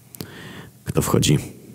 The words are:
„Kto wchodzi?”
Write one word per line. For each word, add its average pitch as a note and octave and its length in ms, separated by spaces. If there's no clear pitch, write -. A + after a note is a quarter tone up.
„Kto - 180
wchodzi?” - 380